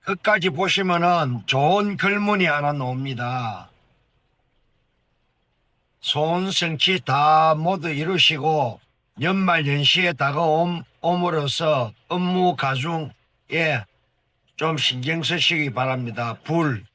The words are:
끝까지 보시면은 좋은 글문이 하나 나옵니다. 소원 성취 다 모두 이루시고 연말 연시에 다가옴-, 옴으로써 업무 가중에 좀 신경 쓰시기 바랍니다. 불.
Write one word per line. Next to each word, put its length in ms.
끝까지 440
보시면은 960
좋은 500
글문이 480
하나 260
나옵니다. 960
소원 500
성취 520
다 540
모두 340
이루시고 920
연말 480
연시에 460
다가옴-, 720
옴으로써 880
업무 480
가중에 1300
좀 220
신경 460
쓰시기 500
바랍니다. 720
불. 500